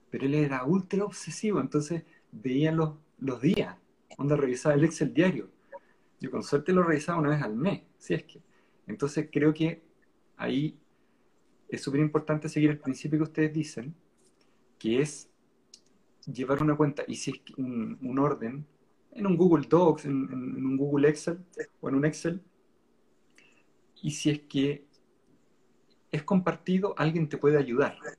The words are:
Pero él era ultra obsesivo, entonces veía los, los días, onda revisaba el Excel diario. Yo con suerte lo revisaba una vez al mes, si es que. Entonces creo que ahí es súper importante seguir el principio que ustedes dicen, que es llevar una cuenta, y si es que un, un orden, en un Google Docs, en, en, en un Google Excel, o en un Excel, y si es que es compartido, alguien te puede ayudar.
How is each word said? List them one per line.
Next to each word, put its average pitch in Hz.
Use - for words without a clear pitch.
Pero 127
él 139
era 139
ultra 190
obsesivo, 196
entonces 151
veía 131
los, 160
los 131
días, 175
onda 143
revisaba 139
el 143
Excel 156
diario. 143
Yo 135
con -
suerte 147
lo 180
revisaba 165
una 147
vez 147
al 110
mes, 156
si -
es 165
que. -
Entonces 143
creo 151
que 160
ahí 131
es -
súper 139
importante 151
seguir 151
el 147
principio 147
que 156
ustedes 156
dicen, 147
que 117
es -
llevar 135
una 151
cuenta, 147
y 117
si -
es -
que -
un, 117
un 131
orden, 143
en 202
un 185
Google 160
Docs, 156
en, 135
en, 127
en 131
un 135
Google 143
Excel, 165
o -
en 135
un 139
Excel, 165
y 147
si -
es 147
que 143
es 151
compartido, 185
alguien 160
te 147
puede 147
ayudar. 127